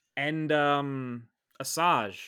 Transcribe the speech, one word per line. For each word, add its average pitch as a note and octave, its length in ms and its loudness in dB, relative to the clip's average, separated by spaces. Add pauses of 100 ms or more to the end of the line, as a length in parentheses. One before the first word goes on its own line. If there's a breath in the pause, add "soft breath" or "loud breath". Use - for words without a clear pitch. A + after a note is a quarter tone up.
(180)
And, D3+ 340 -2
um, C#3 720 0 (380)
Asajj. B2+ 540 0 (120)